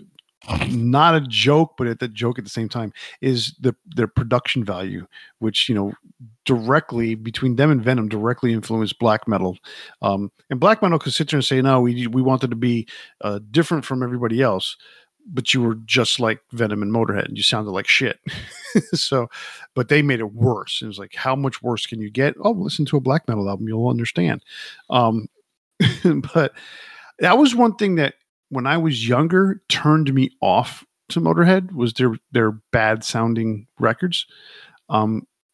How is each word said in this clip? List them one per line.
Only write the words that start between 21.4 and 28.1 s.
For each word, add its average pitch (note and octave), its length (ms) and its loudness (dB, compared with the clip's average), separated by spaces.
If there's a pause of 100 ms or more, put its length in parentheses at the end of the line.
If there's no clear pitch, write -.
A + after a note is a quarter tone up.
worse A#2 240 -4
can A2+ 140 -10
you G#2+ 80 -8
get? C3 320 0
Oh, A3 100 2
listen F3+ 360 -2
to D3+ 100 0
a C#3 40 2
black C3 240 0
metal G#2+ 240 -2
album, G2 200 -6
you'll A2+ 180 0
understand. A#2 560 -2 (460)
Um, A2+ 380 2 (520)
<laughs> - 240 0 (300)
but D#3 180 2 (680)
that F#3+ 180 6
was C4+ 180 6
one A#3 200 4
thing G3 200 2
that D3 200 0 (340)